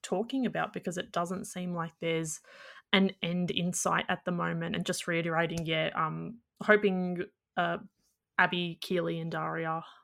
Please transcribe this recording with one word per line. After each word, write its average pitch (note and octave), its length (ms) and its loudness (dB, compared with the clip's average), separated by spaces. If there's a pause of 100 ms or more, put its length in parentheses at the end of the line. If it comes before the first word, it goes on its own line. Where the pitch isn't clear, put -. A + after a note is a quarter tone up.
talking A#3 420 0
about E3 300 -2
because F3+ 240 -4
it - 140 -8
doesn't F3+ 340 -2
seem F3+ 260 -6
like E3 280 -4
there's E3 400 -2 (520)
an F#3+ 200 6 (100)
end F3 280 0
in F3+ 220 0
sight - 380 2
at F3+ 160 -2
the F3+ 60 0
moment. E3+ 440 -2
And F3 80 -2
just - 220 -2
reiterating, E3 580 0
yeah, D#3 300 0
um, E3 460 -4 (220)
hoping, F#3 640 4 (320)
uh, E3+ 220 0 (600)
Abby, F3 440 4
Keely E3+ 380 0
and E3 100 -4
Daria, D#3+ 520 -2 (220)